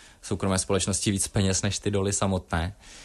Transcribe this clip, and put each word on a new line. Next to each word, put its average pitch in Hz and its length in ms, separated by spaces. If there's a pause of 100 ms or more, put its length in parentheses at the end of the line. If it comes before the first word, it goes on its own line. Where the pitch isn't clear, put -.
(220)
soukromé 95 380
společnosti 98 520
víc 98 160
peněz 95 340
než 98 180
ty 101 120
doly 98 220
samotné. 92 640 (300)